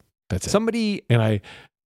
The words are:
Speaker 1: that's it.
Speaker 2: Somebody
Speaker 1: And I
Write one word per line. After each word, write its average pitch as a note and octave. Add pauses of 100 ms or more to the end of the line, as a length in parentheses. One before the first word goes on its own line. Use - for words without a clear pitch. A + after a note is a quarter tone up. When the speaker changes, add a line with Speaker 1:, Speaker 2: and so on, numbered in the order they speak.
(300)
Speaker 1:
that's F#2
it. -
Speaker 2:
Somebody A3
Speaker 1:
And A#2
I G#2+ (440)